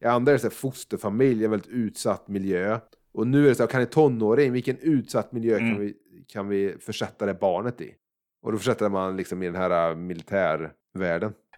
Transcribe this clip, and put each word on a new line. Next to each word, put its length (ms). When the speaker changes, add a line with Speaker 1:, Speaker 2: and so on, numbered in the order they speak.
Speaker 1:
I 60
andra 260
är 20
det 40
så 80
här 80
fosterfamilj, 920
en 60
väldigt 200
utsatt 580
miljö. 500
Och 120
nu 180
är 40
det 60
så 80
här, 80
kan 100
en 60
tonåring, 640
vilken 260
utsatt 540
miljö 260
Speaker 2:
Mm. 160
Speaker 1:
kan 60
vi, 140
kan 160
vi 320
försätta 460
det 80
barnet 460
i? 100
Och 100
då 60
försätter 300
man 280
liksom 260
i 40
den 100
här, 340
äh, 60
militärvärlden. 1400